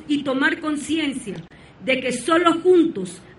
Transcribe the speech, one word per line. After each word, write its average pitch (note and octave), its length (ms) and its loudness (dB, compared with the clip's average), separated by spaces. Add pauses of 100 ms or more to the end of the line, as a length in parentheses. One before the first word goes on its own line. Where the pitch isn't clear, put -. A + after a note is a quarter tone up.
y C#4+ 160 0
tomar C#4+ 360 0
conciencia D4 760 -4 (480)
de B3+ 180 -2
que B3+ 100 -2
solo E4+ 440 2
juntos, E4 680 2 (180)